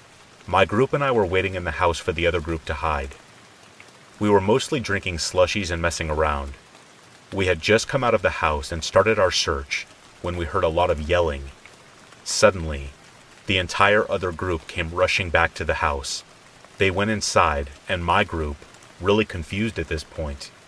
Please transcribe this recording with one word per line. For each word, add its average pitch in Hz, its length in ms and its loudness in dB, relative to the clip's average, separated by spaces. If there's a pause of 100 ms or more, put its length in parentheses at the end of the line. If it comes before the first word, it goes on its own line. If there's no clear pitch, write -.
(460)
My 113 200 4
group 123 260 2
and 147 100 0
I 139 100 2
were 113 140 4
waiting 92 300 0
in 90 80 -6
the 87 160 -6
house 87 200 2
for - 120 -2
the 85 160 0
other 85 140 0
group 80 240 -6
to 80 80 -6
hide. 73 420 -4 (1040)
We 104 100 0
were 104 120 6
mostly 123 400 0
drinking 95 360 -4
slushies 90 540 0
and 85 100 -4
messing 85 280 -2
around. 73 440 -2 (800)
We 98 140 -2
had 87 160 2
just 107 260 2
come 135 160 -2
out 117 120 4
of 104 80 0
the 85 180 0
house 76 320 -2
and 82 100 -6
started 104 360 2
our 92 120 4
search - 560 -4 (340)
when 87 140 -4
we 87 80 -4
heard 87 220 0
a 85 40 2
lot 87 200 2
of 76 180 -2
yelling. 80 360 2 (800)
Suddenly, 80 640 0 (560)
the 92 140 2
entire 101 520 4
other 90 220 -2
group 87 340 -4
came 82 260 -6
rushing 90 360 2
back 82 240 2
to - 100 -8
the 78 120 -2
house. 73 500 -4 (540)
They 98 120 2
went 101 200 0
inside, 82 580 2 (180)
and 90 160 -4
my 90 220 2
group, 76 320 -6 (420)
really 104 240 2
confused 98 560 -6
at 80 80 -6
this 80 160 -4
point, 71 480 -10 (160)